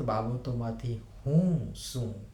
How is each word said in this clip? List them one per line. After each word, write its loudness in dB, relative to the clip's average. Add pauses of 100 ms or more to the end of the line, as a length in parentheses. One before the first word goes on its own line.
બાબતોમાંથી 0 (240)
હું 4
શું -4 (200)